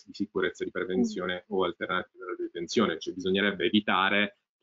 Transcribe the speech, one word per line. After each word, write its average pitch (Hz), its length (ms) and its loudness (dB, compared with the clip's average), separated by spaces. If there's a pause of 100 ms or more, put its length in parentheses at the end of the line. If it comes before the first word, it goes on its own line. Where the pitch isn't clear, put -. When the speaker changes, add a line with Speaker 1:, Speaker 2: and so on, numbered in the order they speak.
Speaker 1:
di - 80 -20
sicurezza, 92 500 -2
di 92 80 -6
prevenzione 92 720 -2
Speaker 2:
Mm. 104 120 -8
Speaker 1:
o 95 80 2
alternativa 90 640 -4
alla 90 120 -6
detenzione, 87 640 0
cioè - 140 -8
bisognerebbe 92 520 0
evitare 101 720 2 (240)